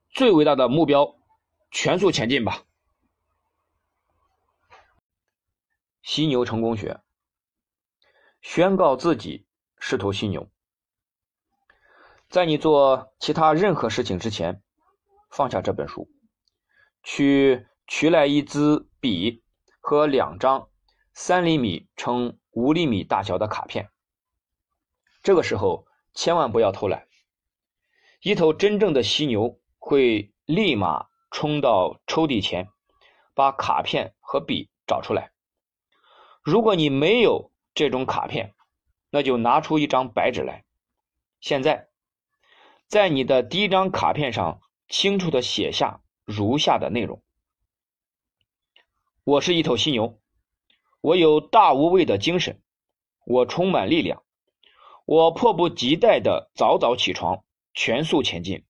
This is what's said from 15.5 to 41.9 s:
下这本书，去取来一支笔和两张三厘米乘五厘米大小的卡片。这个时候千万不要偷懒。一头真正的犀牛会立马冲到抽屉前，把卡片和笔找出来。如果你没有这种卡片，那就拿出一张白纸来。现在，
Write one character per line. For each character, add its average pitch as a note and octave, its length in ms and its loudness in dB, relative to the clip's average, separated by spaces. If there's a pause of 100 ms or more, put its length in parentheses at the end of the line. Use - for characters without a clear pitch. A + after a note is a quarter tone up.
下 G#2 100 -4
这 F#2+ 120 -4
本 C#2+ 160 -6
书， - 200 -16 (920)
去 C#3 640 2 (200)
取 - 220 0
来 D#3+ 180 4
一 C#3+ 160 2
支 D3 440 0 (140)
笔 A2+ 420 -4 (380)
和 D3 260 0
两 F#2+ 320 -2
张 C3+ 300 0 (440)
三 F3+ 320 -2
厘 D#3+ 140 2
米 G2 380 -4
乘 B2 420 -6 (140)
五 B2 200 0
厘 E3+ 140 0
米 G2 180 -2
大 G2 180 -4
小 F#2+ 140 -6
的 G#2 100 -4
卡 - 200 -8
片。 G2+ 240 -10 (1300)
这 F#3+ 120 4
个 D#3 80 4
时 - 140 -4
候 F#2+ 300 -4 (280)
千 E3+ 220 -2
万 C3 160 -2
不 A2+ 60 0
要 G#2 140 2
偷 G2+ 160 -4
懒。 - 180 -6 (1160)
一 G3+ 120 -2
头 D#3+ 180 2
真 G3 280 0
正 G3+ 120 2
的 B2+ 100 2
犀 D3 240 -2
牛 A#2 320 -2 (200)
会 A#2+ 540 0 (120)
立 E3 320 0
马 F2 300 -2 (240)
冲 D3+ 300 -4
到 G#2 460 0
抽 D#3+ 200 0
屉 A#2 160 -2
前， F2+ 260 -6 (640)
把 C3+ 180 0
卡 - 300 -4
片 - 380 -6
和 - 200 -6
笔 G#2 300 -8 (160)
找 B1+ 140 -4
出 - 140 -6
来。 - 180 -6 (1080)
如 F#3+ 200 2
果 G#3+ 120 2
你 D#3 160 2
没 D#3+ 300 2
有 C#3 320 0 (220)
这 C#3+ 160 0
种 B2+ 160 -4
卡 - 200 -4
片， - 280 -10 (560)
那 C#3+ 120 0
就 B2+ 140 0
拿 A#2+ 240 2
出 D#3 180 -2
一 C#3+ 80 -2
张 B2+ 260 -2
白 G2 180 0
纸 F2+ 120 -4
来。 - 220 -10 (760)
现 C#3 220 -4
在， C#3+ 260 -2 (960)